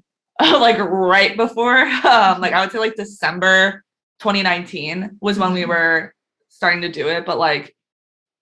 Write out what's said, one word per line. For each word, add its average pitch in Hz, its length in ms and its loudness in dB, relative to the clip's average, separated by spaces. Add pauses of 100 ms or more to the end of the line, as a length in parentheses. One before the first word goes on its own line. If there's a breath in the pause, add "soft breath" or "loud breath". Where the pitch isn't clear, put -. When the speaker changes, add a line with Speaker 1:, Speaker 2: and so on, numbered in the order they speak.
Speaker 1:
<laughs> - 360 -10
Like, 262 380 4
right 190 580 2
before, 240 440 0
<laughs> 302 40 2
um, 220 560 2
like, 175 120 -2
I 180 80 2
would 190 100 -4
say, 233 80 -6
like, 220 160 -4
December 190 880 0 (360)
twenty 202 220 -2
nineteen 180 680 -6 (100)
was 202 160 -2
when 185 160 0
we 180 80 -2
Speaker 2:
Mm-hmm. 170 80 -4
Speaker 1:
were 165 460 0 (340)
starting 175 320 -2
to 175 80 -6
do 147 200 -6
it, 165 180 -4
but, 160 100 -4
like, 147 380 -2 (680)